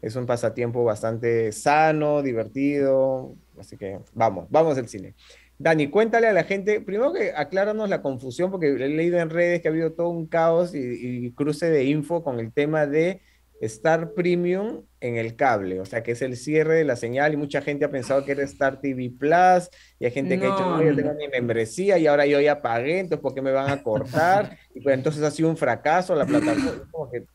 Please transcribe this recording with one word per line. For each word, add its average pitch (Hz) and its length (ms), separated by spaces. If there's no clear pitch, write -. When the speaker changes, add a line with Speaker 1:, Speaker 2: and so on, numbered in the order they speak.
Speaker 1:
es 113 140
un 127 100
pasatiempo 120 600
bastante 113 640
sano, 151 720
divertido, 135 1120
así - 180
que 98 220
vamos, 98 360
vamos 151 280
al 120 100
cine. 98 260
Dani, 156 280
cuéntale 226 400
a 220 60
la 170 100
gente, 196 380
primero 220 300
que 226 240
acláranos 196 540
la 170 120
confusión, 135 500
porque 180 160
he 135 220
leído 170 300
en 165 100
redes 175 320
que 170 60
ha 156 40
habido 160 220
todo 170 160
un 170 180
caos 170 480
y, 123 500
y 120 60
cruce 147 380
de 147 160
info 151 380
con 127 160
el 113 120
tema 151 340
de 160 360
Star 165 540
Premium 180 680
en 120 140
el 117 200
cable, 101 440
o 95 60
sea, 117 180
que 117 80
es 120 100
el 127 160
cierre 156 380
de 160 80
la 135 120
señal, 131 380
y 147 40
mucha 143 260
gente 147 220
ha 139 40
pensado 139 340
que 139 100
era 139 100
Star 135 360
T 139 140
V 127 240
Plus, 175 500
y - 60
hay 120 60
gente 139 260
que 190 80
ha 202 60
dicho, 190 120
Speaker 2:
No, 175 140
Speaker 1:
"No, 156 60
yo 156 80
Speaker 2:
no, 143 40
Speaker 1:
tengo 147 180
Speaker 2:
no. 147 40
Speaker 1:
mi 147 100
membresía, 123 680
y 160 80
ahora 147 220
yo 143 120
ya 143 220
pagué, 127 380
entonces 160 200
¿por 135 140
qué 135 80
me 135 100
van 135 200
a 139 100
cortar?". 151 720
Speaker 2:
<laughs> - 100
Speaker 1:
Y - 60
pues 139 140
entonces 147 280
ha 151 80
sido 160 180
un 160 80
fracaso 156 560
la 143 140
plataforma, 294 420
es - 220
como 151 180
que 123 140